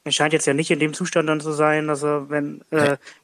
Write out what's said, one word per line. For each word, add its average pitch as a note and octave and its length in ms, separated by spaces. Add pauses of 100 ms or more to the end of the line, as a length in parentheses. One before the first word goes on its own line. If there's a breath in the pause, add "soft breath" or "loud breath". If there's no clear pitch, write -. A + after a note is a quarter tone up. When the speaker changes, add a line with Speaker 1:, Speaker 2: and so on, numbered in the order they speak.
Speaker 1:
es C#3+ 100
scheint D#3 180
jetzt D3+ 140
ja C#3 80
nicht D#3+ 160
in D3+ 80
dem D3+ 160
Zustand E3 340
dann D#3 100
zu D#3 120
sein, D3+ 360
dass D3 160
er, D3 280
wenn, D3 300 (100)
äh, D#3+ 60
Speaker 2:
Der C#3+ 220 (240 loud breath)